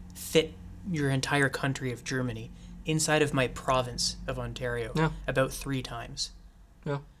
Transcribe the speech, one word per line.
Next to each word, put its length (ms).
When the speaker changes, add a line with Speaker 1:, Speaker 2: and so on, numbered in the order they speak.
Speaker 1:
fit 400
your 200
entire 380
country 420
of 120
Germany 460
inside 380
of 100
my 160
province 680
of 140
Ontario 560
Speaker 2:
Yeah. 160
Speaker 1:
about 240
three 320
times. 480
Speaker 2:
Yeah. 140